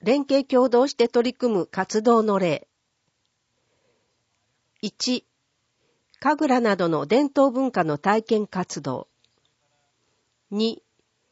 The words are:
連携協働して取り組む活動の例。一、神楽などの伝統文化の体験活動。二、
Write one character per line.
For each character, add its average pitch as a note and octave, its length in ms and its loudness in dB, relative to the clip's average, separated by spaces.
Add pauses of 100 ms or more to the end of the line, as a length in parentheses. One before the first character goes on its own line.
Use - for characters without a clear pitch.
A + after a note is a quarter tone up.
連 C#4 240 0
携 C#4 200 2
協 B3+ 260 2
働 B3 200 2
し - 40 -14
て A#3 140 2
取 A#3+ 240 0
り - 20 -20
組 A#3+ 200 -2
む E3 120 -2
活 G3+ 360 -4
動 A3+ 200 4
の G#3 160 0
例。 E3 280 -2 (2250)
一、 - 460 -6 (920)
神 D4 280 0
楽 B3+ 140 2
な G#3+ 120 2
ど F3 140 0
の D3 160 -2
伝 C4+ 260 0
統 C#4 200 2
文 B3+ 200 -2
化 F3+ 140 0
の D3+ 140 -2
体 G#3+ 240 0
験 G#3+ 240 -2
活 - 340 -8
動。 C#3 280 -8 (1400)
二、 A3 320 -4 (500)